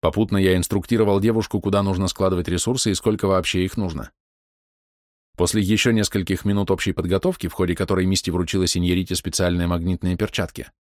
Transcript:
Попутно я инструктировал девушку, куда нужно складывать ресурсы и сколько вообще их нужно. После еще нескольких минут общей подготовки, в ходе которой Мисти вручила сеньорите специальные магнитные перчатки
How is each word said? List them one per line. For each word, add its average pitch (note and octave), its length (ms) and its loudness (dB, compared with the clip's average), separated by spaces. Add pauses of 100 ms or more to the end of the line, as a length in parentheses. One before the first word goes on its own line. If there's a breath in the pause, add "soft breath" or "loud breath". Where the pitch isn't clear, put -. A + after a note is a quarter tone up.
Попутно G2+ 360 0
я F#2+ 180 4
инструктировал G2 640 2
девушку, A2 400 0
куда G2+ 240 0
нужно F#2+ 240 0
складывать F#2 400 0
ресурсы A2+ 440 0
и F#2 40 0
сколько G#2+ 320 0
вообще F#2 380 2
их F#2+ 100 -6
нужно. E2 360 -6 (1200)
После G#2+ 260 0
еще G#2+ 300 2
нескольких G2 540 0
минут G2+ 260 0
общей F#2+ 220 -2
подготовки, F#2+ 540 -2
в D#2+ 60 -6
ходе F2 220 0
которой F#2 300 0
Мисти F#2+ 240 0
вручила F2+ 380 0
сеньорите F2+ 480 0
специальные F2 520 0
магнитные F2 480 0
перчатки - 640 -6